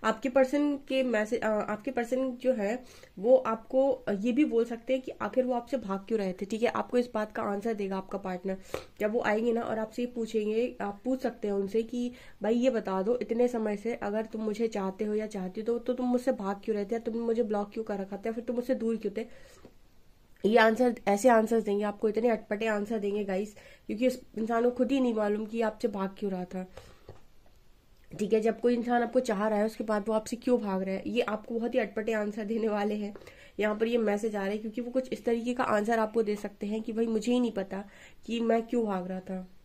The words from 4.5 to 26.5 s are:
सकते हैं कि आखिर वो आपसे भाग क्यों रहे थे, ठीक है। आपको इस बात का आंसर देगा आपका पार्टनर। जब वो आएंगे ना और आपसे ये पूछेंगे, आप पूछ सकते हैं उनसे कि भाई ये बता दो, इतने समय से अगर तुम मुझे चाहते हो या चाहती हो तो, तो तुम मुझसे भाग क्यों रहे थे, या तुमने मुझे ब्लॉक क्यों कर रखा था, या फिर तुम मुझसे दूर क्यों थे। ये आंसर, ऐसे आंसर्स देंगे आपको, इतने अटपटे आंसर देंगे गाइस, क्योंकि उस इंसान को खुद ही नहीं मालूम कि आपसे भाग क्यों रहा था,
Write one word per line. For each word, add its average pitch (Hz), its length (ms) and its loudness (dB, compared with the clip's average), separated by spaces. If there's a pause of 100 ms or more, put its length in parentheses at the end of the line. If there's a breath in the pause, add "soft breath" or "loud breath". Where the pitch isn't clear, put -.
सकते 233 280 -4
हैं 262 80 0
कि - 100 -10 (100)
आखिर 226 240 0
वो 254 80 0
आपसे 240 260 -2
भाग 196 280 -4
क्यों 226 120 0
रहे 190 140 -2
थे, 202 120 -6
ठीक 220 180 -2
है। 233 80 4
आपको - 260 0
इस 247 160 2
बात 214 180 -2
का 220 120 -4
आंसर 208 300 -2
देगा 196 240 -2
आपका 190 220 -6
पार्टनर। 190 380 -4 (420 loud breath)
जब 208 140 2
वो 240 100 2
आएंगे 220 300 2
ना 233 80 0
और 226 180 -2
आपसे 220 220 -6
ये 247 140 -2
पूछेंगे, 226 680 0
आप 202 240 -6
पूछ 262 160 0
सकते 233 260 -4
हैं 202 80 0
उनसे 202 280 2
कि 240 280 -4 (320 loud breath)
भाई 214 120 4
ये 240 140 6
बता 196 340 0
दो, 240 160 2
इतने 233 280 2
समय 220 300 0
से 226 180 -4
अगर 214 300 -2
तुम 220 180 -6
मुझे 214 260 0
चाहते 196 360 -2
हो 214 80 -2
या 214 140 -2
चाहती 190 340 -6
हो 214 60 -6
तो, 233 120 0
तो 247 140 -2
तुम 247 140 -2
मुझसे 247 260 2
भाग 196 300 -4
क्यों 220 120 -2
रहे 208 100 -2
थे, 208 100 -4
या 233 60 -2
तुमने 226 200 -4
मुझे 226 220 2
ब्लॉक 208 300 -2
क्यों 220 100 -6
कर 202 160 -4
रखा 196 180 -6
था, 196 80 -10
या 226 60 -2
फिर 226 120 -6
तुम 233 120 -4
मुझसे 247 200 0
दूर 226 220 -2
क्यों 220 200 -4
थे। 226 80 -6 (1160 loud breath)
ये 214 140 6
आंसर, 226 380 6 (120)
ऐसे 202 220 6
आंसर्स 226 340 6
देंगे 208 220 0
आपको, 208 240 -2
इतने 226 200 2
अटपटे 226 380 -2
आंसर 208 320 -2
देंगे 202 260 -2
गाइस, 196 300 -4 (320 loud breath)
क्योंकि 214 200 0
उस 247 140 0 (160)
इंसान 226 260 0
को 240 80 4
खुद 247 200 2
ही 277 80 4
नहीं 247 140 2
मालूम 214 320 0
कि 226 180 -4
आपसे 214 260 -2
भाग 196 300 -4
क्यों 202 120 -2
रहा 180 140 -4
था, 185 220 -8 (1400 loud breath)